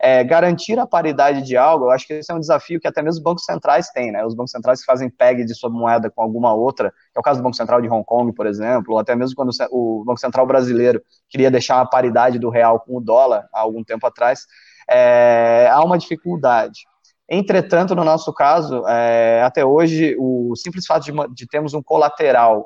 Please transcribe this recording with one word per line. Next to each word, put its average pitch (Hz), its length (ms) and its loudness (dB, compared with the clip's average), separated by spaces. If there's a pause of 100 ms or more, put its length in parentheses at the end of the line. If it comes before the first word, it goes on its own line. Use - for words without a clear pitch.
É, 127 220 4
garantir 170 560 0
a 247 80 -2
paridade 143 560 0
de 127 140 -6
algo, 135 300 2
eu 123 40 2
acho 131 160 2
que - 60 -14
esse 151 180 -10
é 170 60 -8
um - 20 -6
desafio 160 400 -4
que - 80 -8
até 151 160 -4
mesmo 165 160 -4
os 156 60 -12
bancos 170 200 -2
centrais 160 460 -2
têm, 120 220 -6
né? 104 120 -4
Os 113 120 -6
bancos 123 160 -10
centrais 127 260 -2
que - 80 -20
fazem 127 240 -2
PEG 123 340 0
de 113 120 -8
sua 123 120 -8
moeda 117 400 -2
com 113 140 -6
alguma 113 320 0
outra, 113 360 -2
que - 280 -12
é - 20 -2
o - 20 -4
caso 143 180 0
do - 20 -6
Banco 123 140 -4
Central 120 260 0
de 113 60 -6
Hong 110 160 -2
Kong, 120 280 -2
por 113 140 -6
exemplo, 110 480 -4
ou 110 60 0
até 120 160 -2
mesmo 127 180 -4
quando 127 140 -4
o 120 40 -4
ce-, 113 200 -6
o 113 340 -4
Banco 120 140 -4
Central 127 260 -2
brasileiro 123 560 0 (260)
queria 127 220 2
deixar 127 300 2
a 127 60 2
paridade 123 520 0
do 120 100 -4
real 117 300 2
com 127 180 -12
o 123 40 -8
dólar 113 520 0
há 101 60 -6
algum 110 240 -4
tempo 113 240 -8
atrás, 120 400 -2 (420)
é, 120 840 6
há 143 100 4
uma 175 160 2
dificuldade. 135 840 -2 (460)
Entretanto, 185 680 0
no 170 80 0
nosso 160 280 0
caso, 143 540 0
é, 117 560 2
até 127 220 0
hoje, 156 520 2
o 123 380 -4
simples 175 320 -12
fato 160 160 0
de 143 100 -14
ma-, 147 140 -4
de 123 180 -20
termos 147 300 -6
um 151 80 -8
colateral 131 840 2